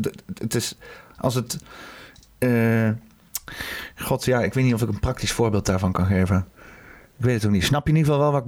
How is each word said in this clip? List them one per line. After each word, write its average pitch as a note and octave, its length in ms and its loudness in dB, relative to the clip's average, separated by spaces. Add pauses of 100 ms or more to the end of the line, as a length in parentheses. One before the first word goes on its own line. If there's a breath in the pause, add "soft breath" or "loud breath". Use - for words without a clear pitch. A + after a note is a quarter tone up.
d-, - 80 -2 (260)
d-, - 60 -14
het A2+ 140 -4
is, - 220 -4 (400 loud breath)
als B2+ 180 -2
het, - 220 -4 (800 loud breath)
eh, A2+ 520 4 (1080 loud breath)
god, - 300 -2
ja, B2+ 180 4
ik G2 100 0
weet C3 100 2
niet B2 100 4
of A2+ 80 0
ik A#2 80 0
een G2+ 100 -4
praktisch - 320 -2
voorbeeld G#2+ 340 2
daarvan F#2 260 2
kan F2 140 0
geven. F#2 400 2 (720 loud breath)
Ik A#2+ 80 -2
weet B2 100 2
het A2 100 0
ook G#2 60 2
niet. F#2+ 120 2
Snap C#3+ 240 0
je D#3 60 2
in D#3 40 6
ieder D3+ 160 4
geval C#3+ 120 2
wel D3 140 2
wat - 80 -2